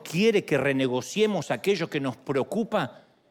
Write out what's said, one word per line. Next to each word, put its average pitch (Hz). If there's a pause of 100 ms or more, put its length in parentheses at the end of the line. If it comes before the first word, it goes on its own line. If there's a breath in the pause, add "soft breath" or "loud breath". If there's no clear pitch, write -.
quiere 208
que 147
renegociemos 135
aquello 165
que 151
nos 131
preocupa 151 (260)